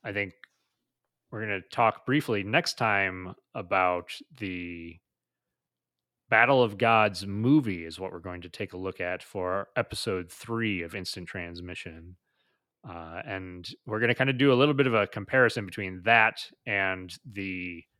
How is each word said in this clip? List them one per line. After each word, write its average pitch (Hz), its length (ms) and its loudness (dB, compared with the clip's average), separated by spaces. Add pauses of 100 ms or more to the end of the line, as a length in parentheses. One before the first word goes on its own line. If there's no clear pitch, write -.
I 110 80 -6
think 98 220 -2 (960)
we're 110 100 -8
gonna 104 220 -4 (100)
talk 117 340 2
briefly 123 380 0
next 131 300 0
time 95 600 0 (200)
about 92 580 0 (260)
the 87 600 -8 (1300)
Battle 123 340 6
of 104 160 0
Gods 107 480 4
movie 107 580 2
is 82 140 -12
what 95 140 -8
we're 87 80 -12
going 90 220 -10
to 87 60 -14
take - 240 -10
a 92 60 -10
look 92 220 -6
at 90 220 -4
for 92 520 -4
episode 101 560 -4
three 113 520 -4
of 85 120 -10
Instant 90 320 -8
Transmission. 87 880 -12 (720)
Uh, 85 360 -12
and 92 440 -10 (160)
we're 107 160 -4
gonna 120 140 2
kinda 131 180 0
do 135 200 4
a - 20 8
little 143 200 6
bit 135 120 4
of 120 80 2
a 101 140 4
comparison 110 580 2
between 92 380 -8
that 113 440 4 (180)
and 95 520 -2 (140)
the 90 500 -8 (180)